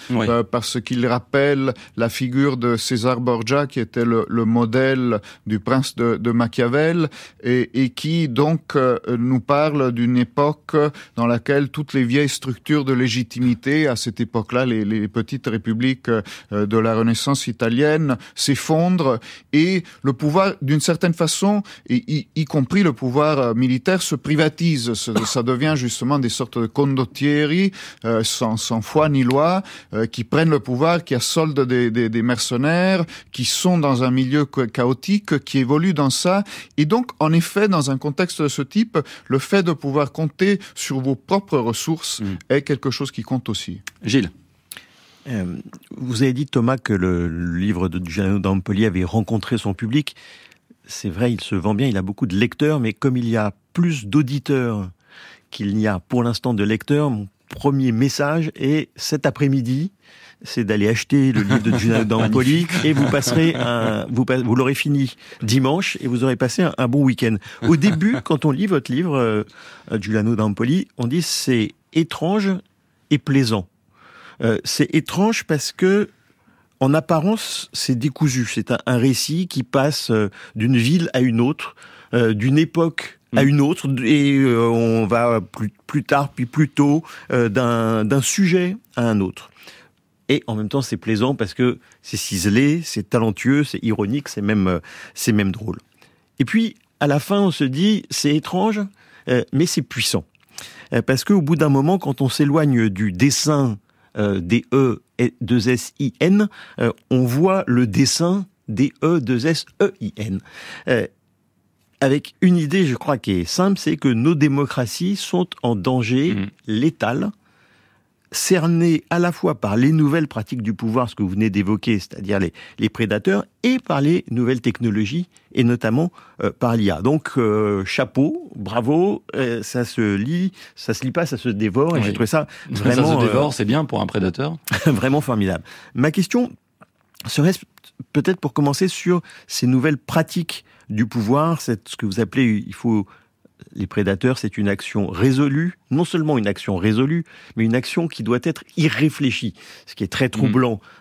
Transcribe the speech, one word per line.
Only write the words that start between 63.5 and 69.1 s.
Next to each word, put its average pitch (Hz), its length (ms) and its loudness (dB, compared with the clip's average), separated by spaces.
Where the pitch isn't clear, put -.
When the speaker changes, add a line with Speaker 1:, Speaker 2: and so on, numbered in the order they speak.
Speaker 3:
un, 117 540 -2
vous 123 140 2
pa-, 131 140 0
vous 123 160 2
l'aurez 131 200 2
fini 139 400 0
dimanche 131 580 0
et 139 60 -6
vous 120 180 0
aurez 131 120 2
passé 127 260 0
un, 156 160 2
un 127 100 2
bon 139 160 2
week-end. 117 320 2
Au 143 140 4
début, 185 440 2
Speaker 1:
<laughs> - 40 -14
Speaker 3:
quand 156 200 -2
on 156 60 4
lit 143 160 0
votre 170 240 0
livre, 147 260 0